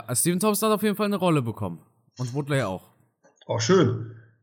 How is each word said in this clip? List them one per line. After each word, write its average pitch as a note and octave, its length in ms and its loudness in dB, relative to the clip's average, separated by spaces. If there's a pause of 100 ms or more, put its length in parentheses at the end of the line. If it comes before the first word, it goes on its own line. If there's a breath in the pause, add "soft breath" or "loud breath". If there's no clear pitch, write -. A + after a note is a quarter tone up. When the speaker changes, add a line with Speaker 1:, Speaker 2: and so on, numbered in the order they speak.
Speaker 1:
also B2 120 -2
Steven F3 200 0
Thompson G#3+ 300 0
hat G#3+ 60 4
auf G#3 80 -2
jeden G#3+ 120 0
Fall G#3+ 120 -2
eine G3+ 100 0
Rolle E3+ 240 4
bekommen. G#2 400 -6 (360)
Und B2 160 -8
Woodley C#3 300 -2
auch. F#2+ 280 -6 (540)
Speaker 2:
Auch A#2 160 -2
schön. E3+ 540 2 (280 loud breath)